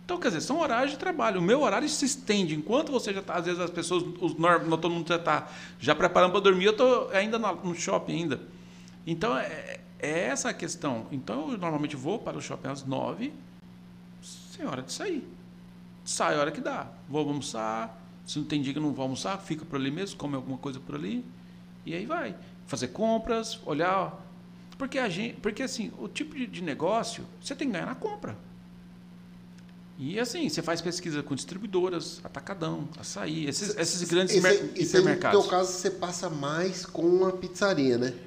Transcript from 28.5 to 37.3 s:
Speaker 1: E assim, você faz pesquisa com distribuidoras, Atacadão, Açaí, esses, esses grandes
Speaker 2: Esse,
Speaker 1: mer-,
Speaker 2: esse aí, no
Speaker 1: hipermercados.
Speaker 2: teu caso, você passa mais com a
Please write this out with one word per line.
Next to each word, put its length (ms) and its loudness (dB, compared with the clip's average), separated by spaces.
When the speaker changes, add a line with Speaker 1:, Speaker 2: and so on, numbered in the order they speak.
Speaker 1:
E 200 -2
assim, 280 0
você 140 0
faz 180 0
pesquisa 440 -2
com 100 -4
distribuidoras, 880 -2
Atacadão, 640 -6
Açaí, 480 -4
esses, 280 -2
esses 280 0
grandes 320 4
Speaker 2:
Esse, 80 8
Speaker 1:
mer-, 100 8
Speaker 2:
esse 420 2
aí, 80 10
no 60 8
Speaker 1:
hipermercados. 320 6
Speaker 2:
teu 80 2
caso, 220 4
você 180 0
passa 400 -4
mais 560 -2
com 400 6
a 60 4